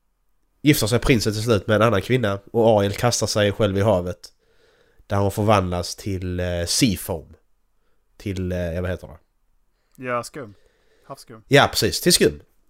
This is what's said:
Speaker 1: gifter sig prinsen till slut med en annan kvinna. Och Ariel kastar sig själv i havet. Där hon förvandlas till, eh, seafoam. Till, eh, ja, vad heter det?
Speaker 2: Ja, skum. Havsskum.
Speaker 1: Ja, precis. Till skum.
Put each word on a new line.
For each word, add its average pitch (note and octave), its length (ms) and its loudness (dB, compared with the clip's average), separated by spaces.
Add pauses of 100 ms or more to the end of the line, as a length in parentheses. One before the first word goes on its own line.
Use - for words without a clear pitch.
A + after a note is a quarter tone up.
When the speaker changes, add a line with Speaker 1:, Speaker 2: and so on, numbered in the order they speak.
(640)
Speaker 1:
gifter C#3+ 240 4
sig A2+ 120 2
prinsen A2 340 2
till A2 100 -6
slut A2 240 0
med A2 100 2
en G2+ 60 4
annan G#2 200 2
kvinna. G#2+ 360 -2 (140)
Och A2+ 160 4
Ariel G2+ 240 4
kastar A2+ 340 -2
sig G#2 260 0
själv G2 260 0
i - 20 2
havet. F2+ 520 -2 (760)
Där G2+ 100 -2
hon G2+ 140 0
förvandlas F#2+ 640 0
till, F#2 440 -6
eh, F2 260 -4
seafoam. E2+ 680 -2 (840)
Till, F#2 360 -6
eh, F2+ 60 -4
ja, F2 220 -6
vad F2+ 100 -4
heter - 180 -10
det? - 100 -20 (840)
Speaker 2:
Ja, B2 180 -4
skum. A2+ 320 -14 (520)
Havsskum. A#2 420 -20
Speaker 1:
Ja, C3 220 6
precis. - 300 -4
Till - 120 2
skum. D2+ 280 2 (300)